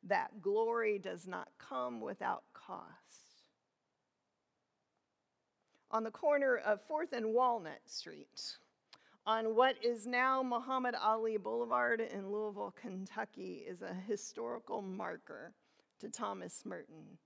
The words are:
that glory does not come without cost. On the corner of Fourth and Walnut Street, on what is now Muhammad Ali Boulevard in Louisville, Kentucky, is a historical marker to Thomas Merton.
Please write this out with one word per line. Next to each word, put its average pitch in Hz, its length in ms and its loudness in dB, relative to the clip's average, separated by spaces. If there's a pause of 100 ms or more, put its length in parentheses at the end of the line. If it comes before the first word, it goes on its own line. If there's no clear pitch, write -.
that 190 380 -2
glory 220 560 2
does 180 300 -8
not 180 220 -8 (100)
come 247 400 -4
without 202 540 -4
cost. - 880 -18 (2500)
On 220 120 2
the 220 80 -6
corner 277 440 4
of 208 320 2
Fourth 311 240 -2
and 220 220 0
Walnut 233 520 2
Street, - 720 -12 (680)
on 220 260 4
what 254 300 8
is 233 240 2
now 254 340 4
Muhammad 247 540 0
Ali 220 420 2
Boulevard 233 640 2
in 196 320 -4
Louisville, 208 440 -4
Kentucky, 190 920 -8
is 175 140 -10
a 185 120 -8
historical 220 880 -6
marker 180 720 -8 (460)
to 220 100 -10
Thomas 196 560 -6
Merton. 165 600 -14